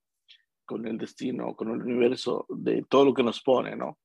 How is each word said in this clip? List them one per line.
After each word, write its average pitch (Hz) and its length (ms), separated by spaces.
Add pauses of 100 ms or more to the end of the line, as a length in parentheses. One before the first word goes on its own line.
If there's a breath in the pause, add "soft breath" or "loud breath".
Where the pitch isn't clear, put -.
(680 soft breath)
con 113 200
el - 120
destino, 117 580
con 110 140
el 117 120
universo, 123 680
de 117 400
todo 139 180
lo 127 80
que 127 80
nos 113 200
pone, 113 340
¿no? - 280